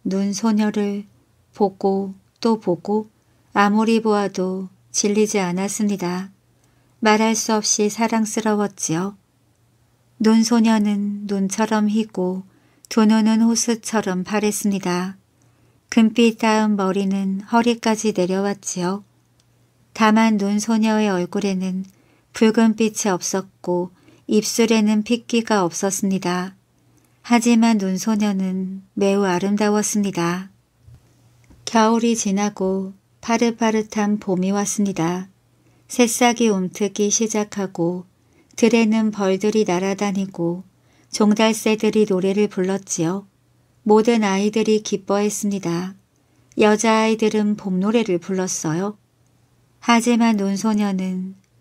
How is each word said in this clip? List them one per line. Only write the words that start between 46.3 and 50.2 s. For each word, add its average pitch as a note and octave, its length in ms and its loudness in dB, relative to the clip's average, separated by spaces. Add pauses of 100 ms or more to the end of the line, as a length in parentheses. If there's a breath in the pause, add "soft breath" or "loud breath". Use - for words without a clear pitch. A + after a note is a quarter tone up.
여자아이들은 G#3+ 1000 2
봄 F#3 240 -4
노래를 G#3+ 380 0
불렀어요. F#3 800 -4 (840)
하지만 A#3 560 4